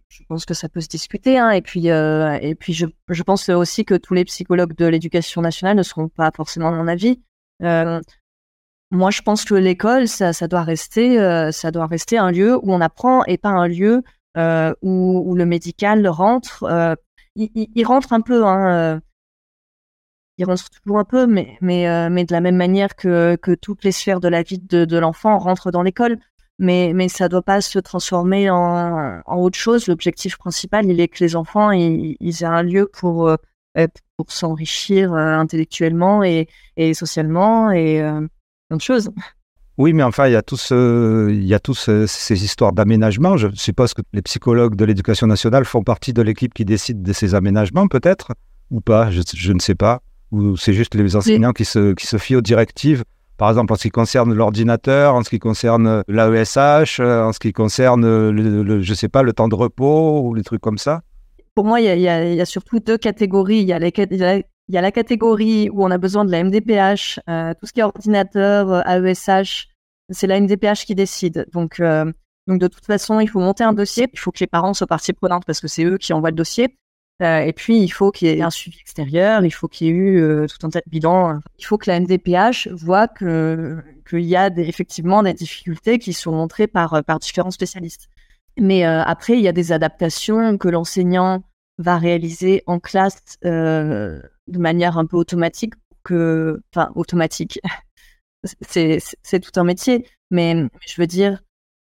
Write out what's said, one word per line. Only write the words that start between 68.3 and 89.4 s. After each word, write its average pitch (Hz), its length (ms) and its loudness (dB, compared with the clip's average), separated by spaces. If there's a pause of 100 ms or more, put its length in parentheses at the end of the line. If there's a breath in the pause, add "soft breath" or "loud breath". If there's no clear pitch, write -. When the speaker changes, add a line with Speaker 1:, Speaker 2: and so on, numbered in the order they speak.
Speaker 1:
euh, 180 140 2
A 180 140 2
E 185 60 0
S 185 220 -2
H, 190 380 0 (440)
c'est 185 180 -4
la 190 100 2
M 202 100 4
D 202 80 2
P 202 120 0
H 208 180 -2
qui 208 100 -6
décide. 180 560 -4
Donc, 170 300 -6
euh, 160 300 0 (360)
donc 185 120 0
de 180 80 0
toute - 180 -14
façon, 220 340 0
il 214 80 2
faut 208 140 -4
monter 196 240 0
un 220 80 2
dossier, 214 380 -2
il - 80 -18
faut 180 120 -6
que - 80 -12
les 180 80 -2
parents 180 260 -2
soient 180 140 -4
partie 165 240 -2
prenante 180 340 -4
parce 160 140 -6
que 160 80 -10
c'est 160 160 -4
eux 185 140 0
qui - 160 -6
envoient 160 180 0
le 160 60 -6
dossier. 233 400 -2 (460)
Euh, 165 160 2
et 156 140 -2
puis, 226 280 2
il 185 60 2
faut 196 240 0
qu'il - 160 -2
y 160 40 4
ait 156 100 -2
un 170 80 -2
suivi - 320 -12
extérieur, 180 640 0
il 156 60 0
faut - 180 -10
qu'il - 180 -4
y - 20 2
ait 165 40 2
eu, 190 280 2
euh, 151 260 0
tout - 200 -14
un - 20 -6
tas 165 120 -4
de - 80 -14
bilans. 160 500 0 (180)
Il - 60 -20
faut 208 140 -2
que - 120 -4
la 175 60 2
M 175 100 0
D 185 120 2
P 180 140 -4
H 214 420 2
voit 185 340 0
que, 160 720 -4 (280)
qu'il 170 160 -2
y 175 100 2
a 190 140 4
des, 175 140 -2
effectivement 175 600 0
des 185 100 0
difficultés 180 640 -4
qui 214 140 -8
sont 165 220 -6
montrées 165 340 -2
par, 165 380 -2
par 160 140 -2
différents 180 320 -4
spécialistes. - 580 -10 (500)
Mais, 190 260 2
euh, 160 180 2
après, 233 340 0
il 240 40 2